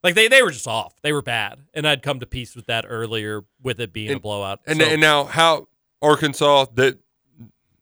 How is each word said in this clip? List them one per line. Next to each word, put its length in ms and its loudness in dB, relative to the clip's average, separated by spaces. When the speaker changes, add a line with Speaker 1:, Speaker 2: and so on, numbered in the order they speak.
Speaker 1:
like, 120 0
they, 120 4
they 140 6
were 80 4
just 180 -10
off. 360 -6
They 100 -2
were 80 -4
bad, 380 -6
and 120 -2
I'd 140 0
come 200 -4
to 40 -14
peace 300 -14
with 100 -20
that 220 -4
earlier 580 -8
with 180 -6
it 140 -10
being 160 -8
a 40 -2
Speaker 2:
And, 80 -8
Speaker 1:
blowout. 440 -8
Speaker 2:
and, 140 -2
Speaker 1:
So 60 4
Speaker 2:
and 140 0
now 260 4
how 420 0
Arkansas, 720 4
that, 240 2